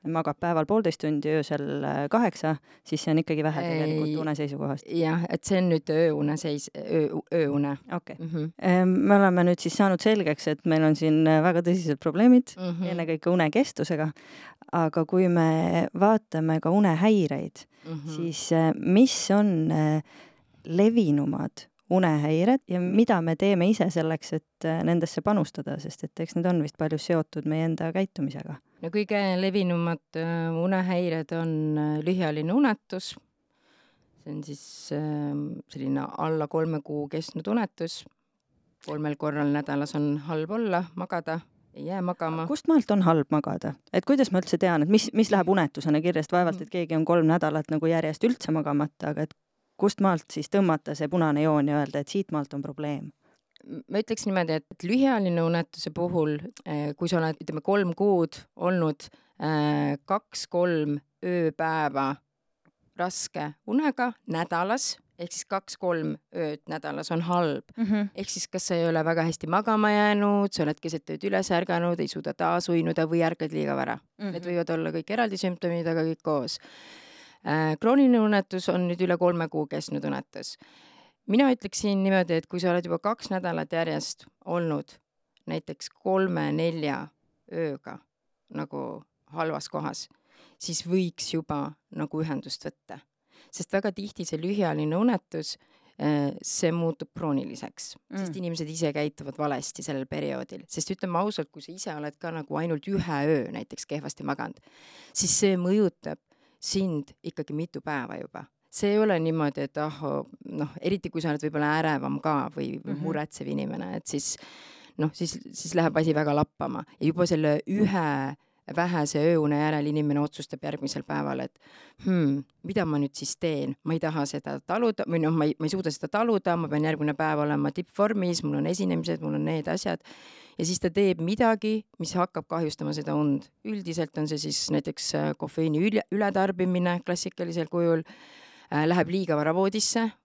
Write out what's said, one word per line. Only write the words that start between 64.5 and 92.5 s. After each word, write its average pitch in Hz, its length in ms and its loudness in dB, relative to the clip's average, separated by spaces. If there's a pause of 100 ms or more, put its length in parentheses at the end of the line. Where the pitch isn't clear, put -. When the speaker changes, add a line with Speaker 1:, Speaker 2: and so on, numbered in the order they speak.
Speaker 2:
ehk 175 140 -10
siis - 120 -10
kaks-kolm 170 720 -4 (200)
ööd 151 340 -4
nädalas 156 420 -6
on 170 100 0
halb. 170 420 0 (140)
Speaker 1:
Mhm. 208 380 0
Speaker 2:
Ehk 196 140 -8
siis - 180 -6
kas - 200 -6
sa 180 80 0
ei 170 120 2
ole 160 180 2
väga 165 180 2
hästi 165 240 -2
magama 214 440 2
jäänud, 208 640 4
sa 170 100 0
oled 151 180 0
keset 160 280 -8
ööd 156 140 -8
üles 190 280 0
ärganud, 175 480 0
ei 147 80 0
suuda - 260 -6
taas 175 360 0
uinuda 165 380 2
või 170 180 2
ärkad 160 280 -2
liiga 147 220 -2
vara. 131 220 -4 (220)
Speaker 1:
Mhm. 202 120 -6
Speaker 2:
Need 170 140 -10
võivad 170 280 -2
olla 160 180 -2
kõik 160 200 -6
eraldi 214 260 -2
sümptomid, 170 500 -2
aga 165 160 0
kõik 160 200 -4
koos. 151 340 -2 (880)
Äh, 156 340 2
krooniline 247 420 6
unetus 196 480 0
on 180 180 2
nüüd 175 140 -2
üle 180 160 2
kolme 170 320 2
kuu 151 180 -4
kestnud 151 380 -6
unetus. - 520 -8 (720)
Mina 254 240 4
ütleksin 202 520 -2
niimoodi, 185 300 4
et 165 140 0
kui 180 120 -6
sa 175 120 2
oled 175 140 0
juba 170 140 -2
kaks - 300 -4
nädalat 170 420 -4
järjest 165 540 -4 (200)
olnud 170 520 -4 (500)
näiteks 160 420 -10 (140)
kolme-nelja 165 1040 -2 (440)
ööga 156 460 -8 (520)
nagu 143 540 -10 (280)
halvas 160 380 -4
kohas, - 380 -8 (520)
siis - 280 -8
võiks 180 460 -2
juba 151 380 -4 (240)
nagu 151 280 -6
ühendust 147 420 -6